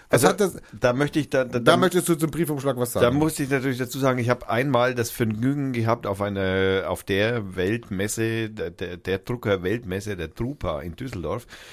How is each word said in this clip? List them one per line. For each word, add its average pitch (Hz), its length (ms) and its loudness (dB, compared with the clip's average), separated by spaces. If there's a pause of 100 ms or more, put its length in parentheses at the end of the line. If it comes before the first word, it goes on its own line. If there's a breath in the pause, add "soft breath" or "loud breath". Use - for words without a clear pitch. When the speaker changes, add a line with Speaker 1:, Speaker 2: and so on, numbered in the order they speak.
Speaker 1:
was 120 160 4
Speaker 2:
Also, 185 40 8
Speaker 1:
hat 190 100 -2
das 196 160 0 (180)
Speaker 2:
da 120 180 2
möchte 143 280 2
ich 139 100 -2
da, 131 140 2
da, 120 160 -2
Speaker 1:
da 123 140 6
Speaker 2:
da 170 40 6
Speaker 1:
möchtest 180 320 2
du 170 60 6
zum 151 160 -2
Briefumschlag 143 440 -2
was 123 180 -2
sagen? 98 100 4
Speaker 2:
Da 120 80 6
muss 156 280 2
ich 139 80 -2
natürlich 131 300 0
dazu 127 220 -4
sagen, 131 180 2
ich 120 120 0
habe - 200 -2
einmal 123 460 2
das 117 160 -2
Vergnügen 131 600 0
gehabt, 117 360 0
auf 95 160 -4
einer, 95 640 0
auf 87 160 -4
der 101 520 0
Weltmesse, 110 920 -2
der, 90 220 -8
der, 87 260 -10
der 92 220 -2
Drucker-Weltmesse, 101 960 -2
der 80 120 -6
drupa 107 520 -6
in 82 140 -10
Düsseldorf, 107 500 -6 (280 loud breath)